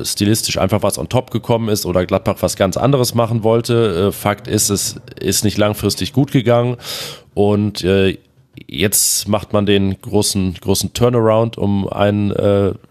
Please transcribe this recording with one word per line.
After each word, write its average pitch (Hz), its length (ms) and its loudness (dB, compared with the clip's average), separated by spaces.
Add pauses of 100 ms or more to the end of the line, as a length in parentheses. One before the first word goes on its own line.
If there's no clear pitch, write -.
stilistisch - 540 0
einfach 107 240 0
was 98 160 0
on 80 100 -6
top - 240 -2
gekommen 113 360 -2
ist 104 180 -2
oder 90 200 0
Gladbach 95 340 0
was - 160 -2
ganz 95 200 2
anderes 127 380 2
machen 117 280 0
wollte. 110 680 2
Äh, - 20 0
Fakt - 340 -4
ist, 104 240 0
es - 300 -4 (180)
ist - 260 -2
nicht 98 140 0
langfristig 104 540 -2
gut 139 180 0
gegangen 120 460 2 (580)
und, 104 480 0
äh, 95 360 2 (480)
jetzt - 640 -2
macht 101 240 -2
man 104 140 2
den 98 360 2
großen, 98 580 0
großen 98 320 -2
Turnaround, 113 640 2
um 101 320 -2
ein, 104 440 0
äh, 101 400 2 (180)